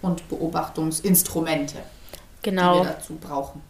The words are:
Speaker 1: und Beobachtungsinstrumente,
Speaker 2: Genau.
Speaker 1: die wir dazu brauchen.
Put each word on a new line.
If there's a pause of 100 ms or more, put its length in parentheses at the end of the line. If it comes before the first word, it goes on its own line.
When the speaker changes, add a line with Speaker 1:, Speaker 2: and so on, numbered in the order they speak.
Speaker 1:
und
Beobachtungsinstrumente, (640)
Speaker 2:
Genau.
Speaker 1:
die
wir
dazu
brauchen.